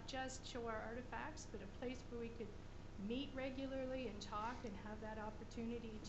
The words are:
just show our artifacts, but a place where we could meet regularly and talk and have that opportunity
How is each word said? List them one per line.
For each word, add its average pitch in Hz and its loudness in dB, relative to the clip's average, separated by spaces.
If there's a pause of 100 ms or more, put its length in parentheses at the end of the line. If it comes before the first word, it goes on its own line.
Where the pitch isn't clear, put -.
just 262 0
show 240 0
our 220 2
artifacts, 247 -2
but 208 -2
a 196 -4
place 254 2 (120)
where 240 0
we 233 0
could 214 0 (600)
meet 277 4
regularly 262 2
and 202 -2
talk 220 2
and 226 0 (140)
have 214 -2
that 214 0
opportunity 226 0 (180)